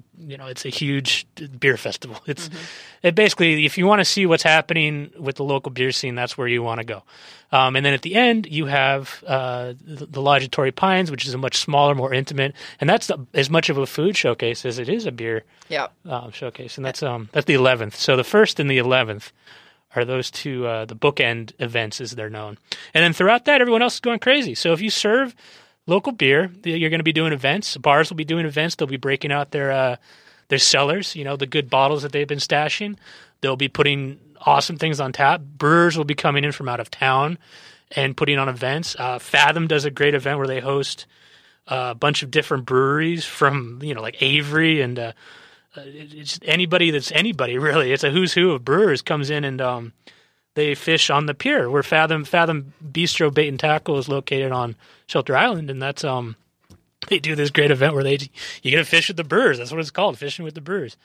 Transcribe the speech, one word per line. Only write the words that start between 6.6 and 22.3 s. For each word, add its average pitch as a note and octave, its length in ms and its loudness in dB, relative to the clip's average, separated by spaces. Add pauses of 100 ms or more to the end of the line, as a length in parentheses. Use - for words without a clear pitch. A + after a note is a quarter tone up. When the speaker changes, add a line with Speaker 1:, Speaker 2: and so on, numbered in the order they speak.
Speaker 1:
wanna A#2 220 -4
go. G#2+ 180 -10 (480)
Um, C3 240 4
and C#3 100 2
then C#3+ 80 4
at C3+ 80 -2
the F3+ 140 -6
end, A#3 340 2
you D#3 160 -4
have, C#3 640 0
uh, B2+ 460 -4 (120)
the, D3 200 -14
the C#3 160 -10
Lodge C#3 240 4
at B2+ 60 -10
Torrey C3+ 200 0
Pines, F#3 400 0
which C3 140 -6
is C3+ 80 -6
a B2+ 40 -6
much C3 200 -4
smaller, C#3+ 360 4
more C3+ 200 -2
intimate, C#3 420 -2 (240)
and C#3+ 100 0
that's G#3 180 2
the, D3+ 260 -4
as C3+ 160 2
much E3 200 2
of C#3+ 80 0
a C#3 80 0
food F3+ 300 -2
showcase A#2 500 -2
as B2 140 -4
it A#2 100 -6
is A3 160 -2
a D#3 60 -4
beer, A2+ 320 -6 (240)
Speaker 2:
Yeah. C#3+ 200 -4 (180)
Speaker 1:
um, A#2+ 260 -10
showcase. B2 460 -12
And C3+ 80 -8
that's, C3 180 -6
um, A#2+ 300 -6
that's D3 120 0
the D#3+ 80 2
eleventh. B2+ 420 2
So - 200 2
the B2+ 80 2
first G#3 360 4
and C#3+ 120 0
the C3 60 4
eleventh A#2+ 540 0 (640)
are A#2+ 80 2
those B2+ 280 -4
two, B2+ 360 -8
uh, A2+ 180 -4
the A2+ 100 -16
bookend A#2 640 0
events, A#2 420 -4
as A#2 100 -10
they're A2 180 -10
known. G#2+ 280 -12 (360)